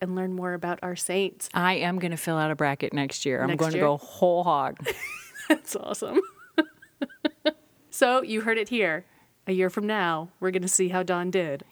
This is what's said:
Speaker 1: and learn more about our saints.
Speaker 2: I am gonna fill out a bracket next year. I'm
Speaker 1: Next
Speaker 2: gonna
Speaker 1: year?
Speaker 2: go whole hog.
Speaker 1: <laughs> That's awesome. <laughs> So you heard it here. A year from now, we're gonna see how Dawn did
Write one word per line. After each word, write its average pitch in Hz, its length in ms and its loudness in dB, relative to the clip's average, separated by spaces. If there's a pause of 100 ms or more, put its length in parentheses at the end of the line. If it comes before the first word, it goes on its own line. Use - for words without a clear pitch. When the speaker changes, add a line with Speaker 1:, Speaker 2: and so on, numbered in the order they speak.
Speaker 1:
and 185 120 -2
learn 185 200 -2
more 180 180 -4
about 175 300 -4
our 180 140 -6
saints. 185 580 -2
Speaker 2:
I 180 200 2
am 175 240 0
gonna 170 200 -2
fill 165 180 -2
out 156 140 2
a 156 60 -2
bracket 143 360 0
next 143 320 -2
year. 127 160 0
I'm 131 80 0
Speaker 1:
Next 151 140 0
Speaker 2:
gonna 160 140 2
Speaker 1:
year? 180 100 2
Speaker 2:
go 147 100 4
whole 175 480 2
hog. 143 420 0 (300)
Speaker 1:
<laughs> - 320 -8
That's - 280 0
awesome. - 500 -2
<laughs> - 40 -18 (1600)
So 254 320 4
you 220 200 -2
heard 226 160 2
it 214 100 -2
here. 185 360 0 (420)
A 190 60 0
year 185 160 4
from 208 180 -4
now, 175 440 0 (100)
we're 185 100 0
gonna 185 180 0
see 185 200 2
how 185 140 0
Dawn 180 280 2
did 165 420 0